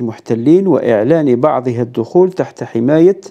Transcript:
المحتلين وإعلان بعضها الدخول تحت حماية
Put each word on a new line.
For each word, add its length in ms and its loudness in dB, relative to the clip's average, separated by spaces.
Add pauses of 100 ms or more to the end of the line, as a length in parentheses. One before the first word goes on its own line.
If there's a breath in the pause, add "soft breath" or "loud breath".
المحتلين 680 0
وإعلان 720 0
بعضها 420 -2
الدخول 500 0
تحت 320 -8
حماية 560 0 (100)